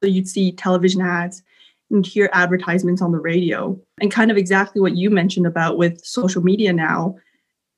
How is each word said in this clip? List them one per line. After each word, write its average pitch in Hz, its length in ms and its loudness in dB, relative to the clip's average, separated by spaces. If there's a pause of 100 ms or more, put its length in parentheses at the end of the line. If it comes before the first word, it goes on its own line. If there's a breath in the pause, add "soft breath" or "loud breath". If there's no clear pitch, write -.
So 196 60 2
you'd 185 200 0
see 185 240 0
television 185 480 2
ads 175 420 -4 (480 soft breath)
and 196 160 2
hear 202 260 0
advertisements 180 680 0
on 170 120 0
the 165 60 0
radio. 165 600 -2 (220)
And 202 120 0
kind 226 180 2
of 208 60 0
exactly 196 440 0
what 185 160 2
you 202 140 0
mentioned 185 360 2
about 165 320 -2
with 170 260 -2
social 185 380 -2
media 190 300 2
now, 165 440 -2 (600 soft breath)